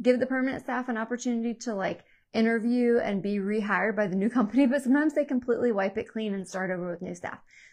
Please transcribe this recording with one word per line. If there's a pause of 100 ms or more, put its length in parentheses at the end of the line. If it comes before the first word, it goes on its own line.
give
the
permanent
staff
an
opportunity
to,
like, (300)
interview
and
be
rehired
by
the
new
<laughs>
company,
but
sometimes
they
completely
wipe
it
clean
and
start
over
with
new
staff. (340)